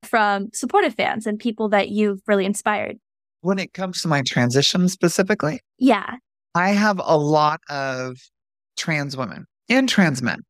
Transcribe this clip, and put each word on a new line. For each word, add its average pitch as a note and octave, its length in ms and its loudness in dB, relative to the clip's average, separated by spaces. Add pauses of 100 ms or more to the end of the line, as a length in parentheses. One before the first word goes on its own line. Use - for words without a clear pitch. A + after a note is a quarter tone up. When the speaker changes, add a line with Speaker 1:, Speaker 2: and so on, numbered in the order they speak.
Speaker 1:
from G#3 500 0
supportive E4+ 420 0
fans - 320 -4
and G#3 120 -2
people A3 320 -4
that G3+ 180 2
you've G#3 380 0
really G3+ 180 2
inspired? G#3 540 -4 (420)
Speaker 2:
When F#3+ 180 -2
it E3+ 140 -8
comes F#3 300 -8
to E3+ 60 -2
my D3 120 2
transition C3+ 720 2
specifically? F#3 680 0 (180)
Speaker 1:
Yeah. A#3+ 380 2 (380)
Speaker 2:
I F3+ 160 2
have G#3 320 2
a D#3+ 140 2
lot D3+ 440 2 (100)
of C3 480 -6 (580)
trans C#3+ 400 -4
women - 300 -8 (240)
and C4 180 2
trans D3+ 320 2
men, A2 300 -4